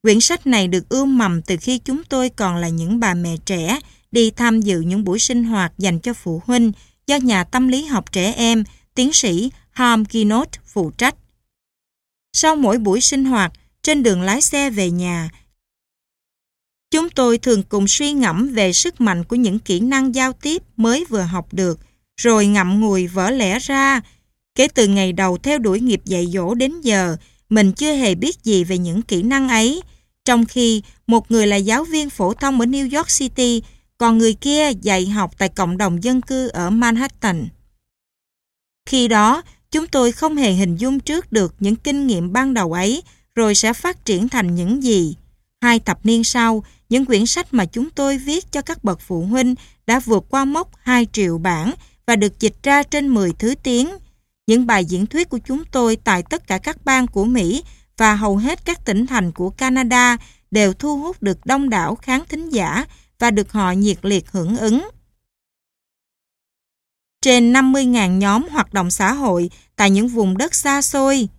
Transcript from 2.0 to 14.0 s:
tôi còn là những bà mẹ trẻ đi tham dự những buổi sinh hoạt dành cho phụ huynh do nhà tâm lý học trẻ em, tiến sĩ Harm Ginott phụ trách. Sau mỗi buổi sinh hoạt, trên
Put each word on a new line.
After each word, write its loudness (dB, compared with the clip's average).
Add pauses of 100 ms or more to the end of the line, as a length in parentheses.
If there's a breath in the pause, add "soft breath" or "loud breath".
tôi -2
còn -4
là -4
những -2
bà 0
mẹ -4
trẻ -4 (340 soft breath)
đi 4
tham 2
dự 0
những -2
buổi -2
sinh 0
hoạt -2
dành 0
cho -4
phụ -6
huynh 2 (340 soft breath)
do 2
nhà 2
tâm 0
lý 0
học -4
trẻ 0
em, 2 (300 soft breath)
tiến 0
sĩ 0 (200 soft breath)
Harm 2
Ginott 0 (160)
phụ -4
trách. -2 (1160)
Sau 2
mỗi 2
buổi 0
sinh 2
hoạt, 0 (300 soft breath)
trên 2